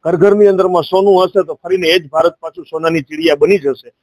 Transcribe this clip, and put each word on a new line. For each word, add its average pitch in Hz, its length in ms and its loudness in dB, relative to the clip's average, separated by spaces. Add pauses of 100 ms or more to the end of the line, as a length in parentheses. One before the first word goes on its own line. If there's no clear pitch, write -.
ઘર 170 120 -2
ઘરની 202 300 4
અંદરમાં 185 360 0
સોનું 190 420 2
હશે 180 220 -2
તો 160 80 -10
ફરીને 175 340 -4
એ 180 100 2
જ 156 100 -8
ભારત 160 320 -2
પાછું 165 240 -16
સોનાની 165 360 -4
ચીડિયા 156 340 -2
બની 160 240 2
જશે 135 300 -6 (140)